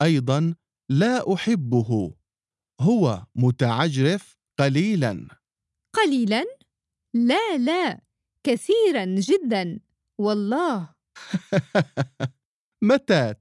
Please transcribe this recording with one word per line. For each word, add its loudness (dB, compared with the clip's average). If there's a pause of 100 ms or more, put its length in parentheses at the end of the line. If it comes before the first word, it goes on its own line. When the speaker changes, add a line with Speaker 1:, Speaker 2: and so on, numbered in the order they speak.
Speaker 1:
أيضًا 0 (340)
لا 0
أحبه. -2 (680)
هو 2
متعجرف 0 (220)
قليلًا. 0 (640)
Speaker 2:
قليلًا؟ 0 (720)
لا، 0
لا. -2 (440)
كثيرًا 0
جدًا. -2 (380)
والله. -2 (200)
Speaker 1:
<laughs> -4 (480)
متى 2